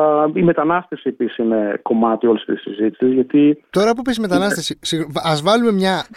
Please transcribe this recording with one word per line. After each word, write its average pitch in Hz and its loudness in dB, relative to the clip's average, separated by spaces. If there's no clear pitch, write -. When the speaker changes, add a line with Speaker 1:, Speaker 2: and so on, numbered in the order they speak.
Speaker 1:
η 185 0
μετανάστευση 165 0
επίσης 120 -6
είναι 110 -2
κομμάτι 113 0
όλης 110 2
της - -4
συζήτησης, 110 -2
γιατί 147 2
Speaker 2:
Τώρα 214 2
που 247 -6
πεις 240 -2
μετανάστευση, 185 -4
συγγ-, 160 -4
βα-, 170 -6
ας 156 0
βάλουμε 226 2
μια 190 0